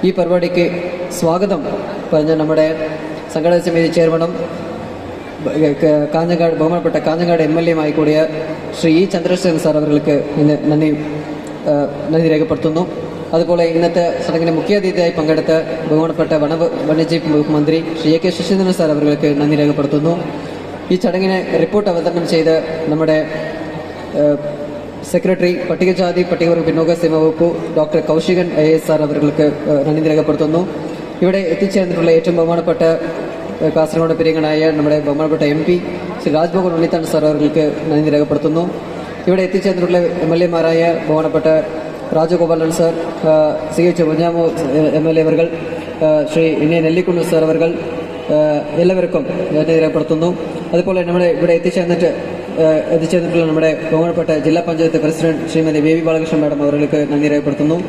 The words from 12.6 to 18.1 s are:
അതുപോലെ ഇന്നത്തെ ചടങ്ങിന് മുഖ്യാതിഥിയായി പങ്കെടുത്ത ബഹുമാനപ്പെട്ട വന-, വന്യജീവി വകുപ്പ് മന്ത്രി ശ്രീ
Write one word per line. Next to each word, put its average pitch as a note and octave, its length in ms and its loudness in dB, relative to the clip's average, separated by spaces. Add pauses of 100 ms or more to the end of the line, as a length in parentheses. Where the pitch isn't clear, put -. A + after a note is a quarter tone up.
അതുപോലെ E3+ 260 2 (120)
ഇന്നത്തെ E3+ 300 2 (220)
ചടങ്ങിന് E3 320 0
മുഖ്യാതിഥിയായി F3+ 600 0
പങ്കെടുത്ത D#3 320 0 (380)
ബഹുമാനപ്പെട്ട D#3 440 0 (100)
വന-, D#3+ 280 0 (180)
വന്യജീവി D#3+ 440 0
വകുപ്പ് D3 240 2
മന്ത്രി D#3 220 2 (220)
ശ്രീ D3+ 160 2